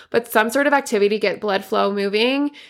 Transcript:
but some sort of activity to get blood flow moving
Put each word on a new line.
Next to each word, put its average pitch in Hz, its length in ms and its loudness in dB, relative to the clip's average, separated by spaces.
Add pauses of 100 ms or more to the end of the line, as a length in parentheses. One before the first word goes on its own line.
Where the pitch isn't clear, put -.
but - 180 -2
some 220 220 2
sort 269 180 0
of - 60 2
activity 208 380 2
to 214 100 -2
get 190 200 -2
blood 196 220 -2
flow 202 300 0
moving 226 600 0 (180)